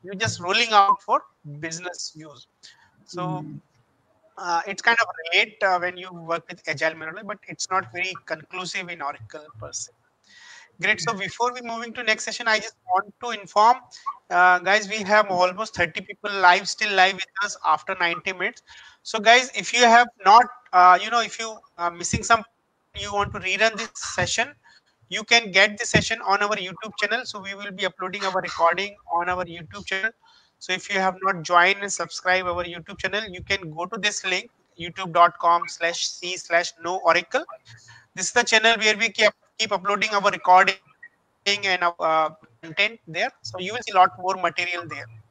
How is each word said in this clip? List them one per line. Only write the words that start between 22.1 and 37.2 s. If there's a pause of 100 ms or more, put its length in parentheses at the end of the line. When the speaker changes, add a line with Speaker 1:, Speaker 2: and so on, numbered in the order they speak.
Speaker 1:
some, (520)
you
want
to
rerun
this
session, (540)
you
can
get
the
session (140)
on
our
YouTube
channel.
So
we
will
be
uploading
our
recording (240)
on
our
YouTube
channel. (460)
So
if
you
have
not
joined
and
subscribe
our
YouTube
channel,
you
can
go
to
this
link, (300)
youtube
dot
com
slash
C
slash
no (140)
oracle. (680)